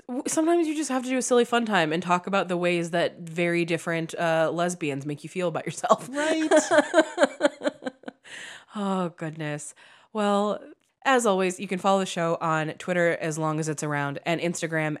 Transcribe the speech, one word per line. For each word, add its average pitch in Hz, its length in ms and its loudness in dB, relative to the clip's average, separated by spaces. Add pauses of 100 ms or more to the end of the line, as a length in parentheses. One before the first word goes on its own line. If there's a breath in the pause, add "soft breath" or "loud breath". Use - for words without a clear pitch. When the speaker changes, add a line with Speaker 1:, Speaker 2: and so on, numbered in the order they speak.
Speaker 1:
w-, 254 180 -6
sometimes 330 400 2
you 311 80 -2
just 294 160 -2
have 254 140 -2
to 247 40 -8
do 262 100 0
a 247 40 0
silly 240 220 4
fun 240 200 0
time 180 280 2
and 175 100 0
talk 180 240 0
about 196 220 0
the 180 80 0
ways 175 340 0
that 170 300 0
very 170 440 0
different, 165 540 -2
uh, 160 340 2
lesbians 160 540 -2
make 147 160 -8
you 160 80 -12
feel 180 160 -2
about 156 200 -4
yourself. - 440 2
Speaker 2:
Right. 311 400 0
Speaker 1:
<laughs> 311 1040 2 (1200 loud breath)
Oh, 190 400 -2
goodness. 151 580 -8 (380 loud breath)
Well, 208 460 2 (460)
as 247 220 4
always, 185 340 2
you 196 80 -8
can 185 100 -2
follow 196 220 4
the 190 60 0
show 170 340 -2
on 156 320 0
Twitter 175 480 2
as 156 180 -4
long 156 220 0
as 156 80 -4
it's 151 160 -6
around 143 420 -2
and 165 140 0
Instagram 160 600 -2